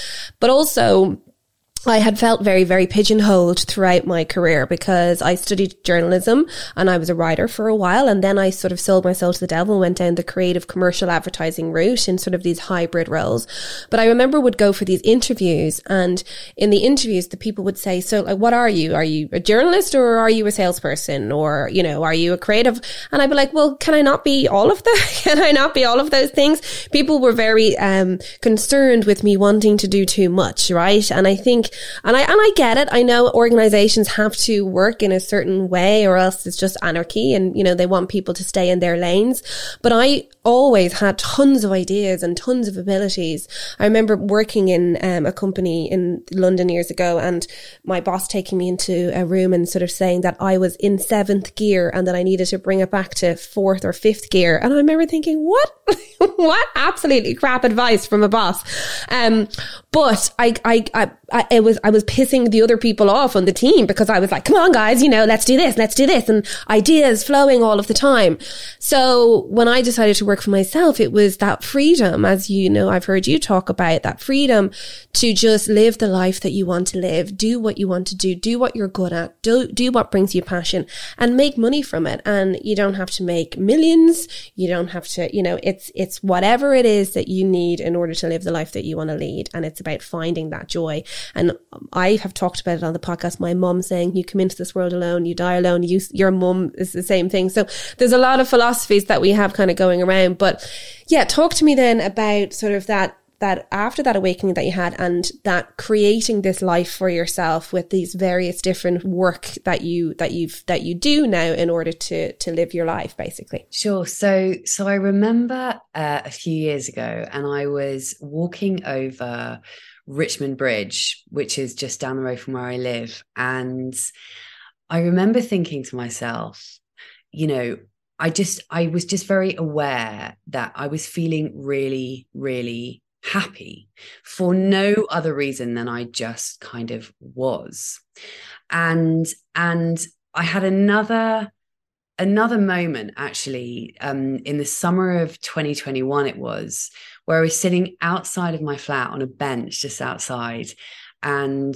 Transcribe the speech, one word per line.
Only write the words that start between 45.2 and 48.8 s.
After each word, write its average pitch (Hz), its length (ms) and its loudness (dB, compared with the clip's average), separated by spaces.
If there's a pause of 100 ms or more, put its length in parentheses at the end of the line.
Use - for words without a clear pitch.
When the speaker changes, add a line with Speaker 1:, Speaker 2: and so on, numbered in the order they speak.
Speaker 1:
a 185 60 0
company 185 580 -2
in 180 320 -2 (100)
London 185 360 2
years 170 220 -2
ago, 175 280 0
and 175 260 -2 (380)
my 180 180 -4
boss 185 280 -4
taking 190 300 -4
me 180 100 -2
into 180 500 -2